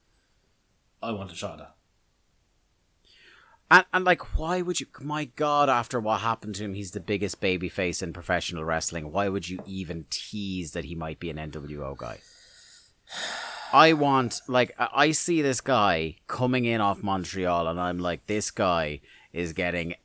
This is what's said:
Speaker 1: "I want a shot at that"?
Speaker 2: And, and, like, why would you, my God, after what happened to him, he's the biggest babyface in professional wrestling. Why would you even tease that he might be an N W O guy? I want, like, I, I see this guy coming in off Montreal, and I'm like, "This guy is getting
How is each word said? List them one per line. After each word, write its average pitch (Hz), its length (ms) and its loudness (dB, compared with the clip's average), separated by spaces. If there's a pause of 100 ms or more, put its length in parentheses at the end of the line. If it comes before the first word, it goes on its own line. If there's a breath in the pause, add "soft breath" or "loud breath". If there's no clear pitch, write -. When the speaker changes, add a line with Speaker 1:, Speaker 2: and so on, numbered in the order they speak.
(1000)
Speaker 1:
"I 113 120 -6
want 95 180 -8
a - 60 -16
shot 95 160 -8
at 76 60 -16
that"? - 180 -20 (1900 soft breath)
Speaker 2:
And, 180 240 10
and, 185 100 2
like, - 320 2
why 170 240 0
would 175 200 -2
you, 143 60 -6 (140)
my 147 240 -4
God, 143 460 2
after 120 280 0
what 107 220 2
happened 107 360 -2
to 104 80 -6
him, 98 100 -4
he's 98 160 -8
the 101 100 -6
biggest 98 400 -2
babyface 90 640 -2
in 85 100 -4
professional 85 520 -2
wrestling. 80 480 -2
Why 98 180 0
would 95 180 -4
you 90 160 -8
even 90 460 -8
tease 95 600 -6
that 85 120 -6
he 80 100 -10
might 80 240 -8
be 85 120 -6
an 76 80 -8
N 78 120 -8
W 71 340 -10
O 67 100 -8
guy? 60 240 -12 (1500 loud breath)
I 160 220 10
want, 135 520 2
like, 123 320 2
I, 120 160 0
I 147 180 6
see 165 280 2
this 135 220 0
guy 92 540 2 (100)
coming 127 400 0
in 117 160 0
off 98 200 0
Montreal, 90 640 0
and 85 140 -2
I'm 90 180 -2
like, 87 280 -4
"This 107 240 -2
guy 82 500 0 (320 loud breath)
is 82 220 -4
getting 85 400 -2 (100)